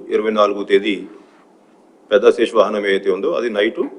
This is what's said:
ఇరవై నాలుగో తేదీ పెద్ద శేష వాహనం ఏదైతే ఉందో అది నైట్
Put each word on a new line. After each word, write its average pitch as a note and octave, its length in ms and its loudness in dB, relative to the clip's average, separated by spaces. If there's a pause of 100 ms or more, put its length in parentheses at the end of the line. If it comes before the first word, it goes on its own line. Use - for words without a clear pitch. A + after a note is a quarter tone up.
(140)
ఇరవై A2 240 -2
నాలుగో G2+ 320 0
తేదీ G2+ 260 2 (1120)
పెద్ద G#2+ 280 4
శేష A2+ 120 0 (100)
వాహనం G#2 280 0
ఏదైతే G2 280 0
ఉందో G2 240 -2
అది A#2+ 180 -4
నైట్ A2+ 240 0 (160)